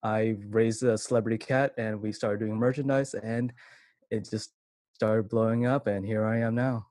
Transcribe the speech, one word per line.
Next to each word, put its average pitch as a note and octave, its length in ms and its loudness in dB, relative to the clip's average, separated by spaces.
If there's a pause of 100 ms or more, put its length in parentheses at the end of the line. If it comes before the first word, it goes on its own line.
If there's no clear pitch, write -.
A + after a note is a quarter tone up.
I A2 340 2 (120)
raised A2+ 340 2
a A#2 140 4
celebrity A2+ 400 0
cat, C3+ 400 2
and A2 240 -4
we G#2+ 100 -4
started G#2 280 -2
doing G#2+ 180 -2
merchandise, C3+ 560 0
and A#2 400 -4 (560)
it G#2+ 200 -4
just - 220 -6 (440)
started A2 340 0
blowing A2+ 360 2
up, C3+ 220 0
and G2+ 180 -2
here G#2+ 200 0
I A2 140 0
am A#2 160 0
now. A#2+ 360 -2